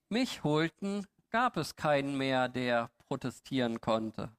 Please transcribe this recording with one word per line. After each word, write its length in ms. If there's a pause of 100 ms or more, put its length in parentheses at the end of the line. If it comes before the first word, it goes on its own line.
mich 340
holten, 640 (240)
gab 260
es 200
keinen 420
mehr, 300
der 420 (160)
protestieren 720
konnte. 580